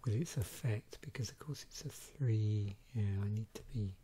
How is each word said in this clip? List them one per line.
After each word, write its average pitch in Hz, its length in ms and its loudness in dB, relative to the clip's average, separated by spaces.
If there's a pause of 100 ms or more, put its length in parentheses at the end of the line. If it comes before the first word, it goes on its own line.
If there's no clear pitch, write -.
with 110 120 4
its 165 200 0
effect, - 640 -2
because 127 300 -4
of - 80 -16
course - 320 -6
it's - 160 -10
a - 20 -4
three. 107 880 2 (180)
Yeah, 101 300 2
I 101 60 2
need 110 240 0
to - 80 -10 (100)
be 101 320 0